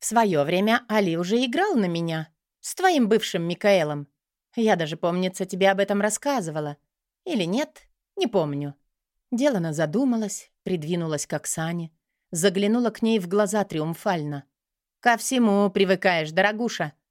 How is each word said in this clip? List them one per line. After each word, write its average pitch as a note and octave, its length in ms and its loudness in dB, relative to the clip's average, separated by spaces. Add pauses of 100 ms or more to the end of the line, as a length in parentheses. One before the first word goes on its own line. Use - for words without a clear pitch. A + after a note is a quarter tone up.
«В - 40 -10
свое G#3 380 2
время G3 460 2
Али G3 280 0
уже F#3+ 280 0
играл E4 320 0
на G#3 100 2
меня, E3 460 -4 (300)
с - 140 -12
твоим E4+ 320 2
бывшим G3+ 340 0
Микаэлом. E3+ 640 0 (480)
Я G#3+ 220 2
даже, E3 200 -4
помнится, F#3 480 -2
тебе F#3+ 260 2
об G3 100 0
этом G3+ 200 0
рассказывала. E3+ 760 -2 (480)
Или D4 180 -2
нет? A3+ 460 -4 (280)
Не G3 120 -2
помню». C#3+ 480 -2 (560)
Делана A3 400 0
задумалась, G#3 800 -2 (100)
придвинулась E3 640 -4
к - 60 -8
Оксане, E3 580 -6 (400)
заглянула G3+ 600 2
к A3 120 -6
ней A3 160 2
в F3 80 -4
глаза G3+ 380 0
триумфально. D#3 800 -4 (560)
«Ко A#3 160 4
всему G#3+ 540 2
привыкаешь, F#3 600 2
дорогуша. G3+ 640 -2 (180)